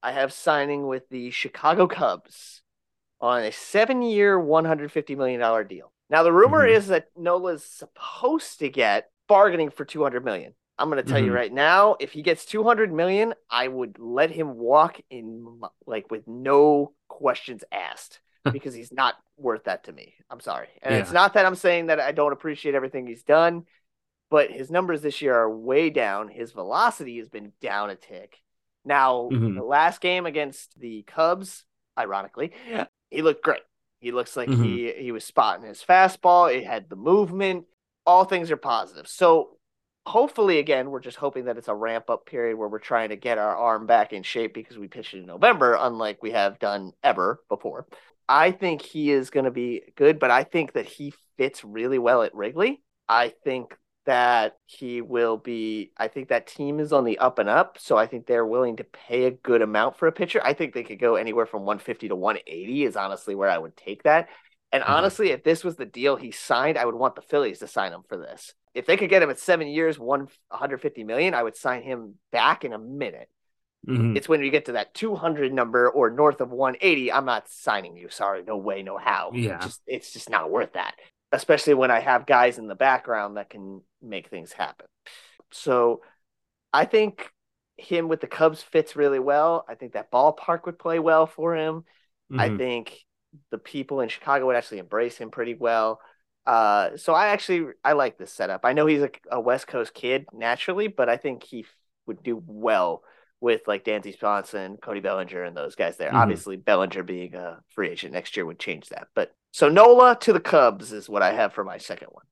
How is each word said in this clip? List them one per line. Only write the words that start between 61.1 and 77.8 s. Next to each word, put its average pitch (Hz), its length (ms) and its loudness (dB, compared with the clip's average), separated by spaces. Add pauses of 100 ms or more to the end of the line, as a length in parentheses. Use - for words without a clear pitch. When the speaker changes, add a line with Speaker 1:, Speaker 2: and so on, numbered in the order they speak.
Speaker 1:
anywhere 113 320 0
from 107 180 -10
one 101 140 -2
fifty 113 300 -10
to 95 80 -4
one 98 220 -2 (100)
eighty 101 360 -6
is 104 120 -4
honestly 98 400 -8
where 98 140 0
I 87 80 0
would 82 180 -12
take - 260 -14
that. 156 260 2 (440)
And 135 100 0
Speaker 2:
Mm-hmm. 135 100 0
Speaker 1:
honestly, 185 380 0
if 127 140 -4
this 160 180 2
was 170 140 -6
the 135 100 -10
deal 127 300 0
he 120 160 -12
signed, 135 460 -2
I 120 80 0
would 113 100 -4
want 123 180 -2
the - 80 -18
Phillies 131 380 -2
to - 80 -16
sign 95 240 -4
him 90 160 -16
for 101 80 -10
this. - 380 -16 (200)
If 127 120 -8
they 170 100 4
could 190 140 -2
get 185 120 6
him 151 80 2
at 127 80 -8
seven 170 300 0
years, 156 300 -2
one 135 300 -4 (220)
hundred 135 300 -8
fifty 120 240 -8
million, 143 300 0
I 123 80 0
would 113 140 -6
sign 127 260 -6
him 117 320 -12 (180)
back 123 320 0
in 123 80 -8
a 107 60 -10
minute. 110 500 -12 (580)
Speaker 2:
Mm-hmm. 117 300 0
Speaker 1:
It's 139 120 -6
when 156 140 2
you 139 80 -2
get 143 160 0
to 123 60 -8
that 110 220 -6
two 220 200 -4
hundred 151 380 -2
number 123 380 2
or 123 200 2
north 147 300 2
of 127 100 -6
one 127 300 -2
eighty, 147 320 2
I'm 135 140 0
not 117 220 -4
signing 90 480 -6